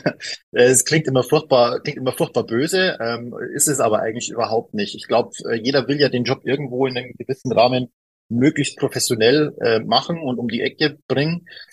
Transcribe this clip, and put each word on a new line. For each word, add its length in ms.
<laughs> 480
Es 340
klingt 220
immer 160
furchtbar, 580
klingt 160
immer 160
furchtbar 320
böse, 560
ähm, 340
ist 140
es 140
aber 180
eigentlich 300
überhaupt 440
nicht. 220
Ich 120
glaube, 240
äh, 120
jeder 260
will 120
ja 80
den 160
Job 220
irgendwo 400
in 100
einem 220
gewissen 340
Rahmen 400
möglichst 480
professionell, 840
äh, 200
machen 420
und 180
um 80
die 140
Ecke 460
bringen. 400